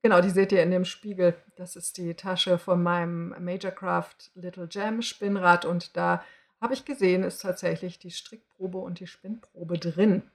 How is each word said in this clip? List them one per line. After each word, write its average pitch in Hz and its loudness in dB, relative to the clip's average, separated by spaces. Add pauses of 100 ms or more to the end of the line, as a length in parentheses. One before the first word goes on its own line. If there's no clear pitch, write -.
Genau, 196 6
die 185 2
seht 190 4
ihr 185 6
in 175 2
dem 185 2
Spiegel. 185 0 (200)
Das 180 -16
ist - -12
die 170 -6
Tasche 180 0
von 175 2
meinem 175 -2
Majorcraft 180 -6
Little 180 -12
Jam 220 -4
Spinnrad 180 2
und 170 -4
da 175 0 (380)
habe 240 -2
ich 262 -8
gesehen, 190 2
ist 180 -6
tatsächlich 180 -6
die 175 -18
Strickprobe - -12
und 185 -8
die 180 -14
Spinnprobe 175 -8
drin. 180 4 (120)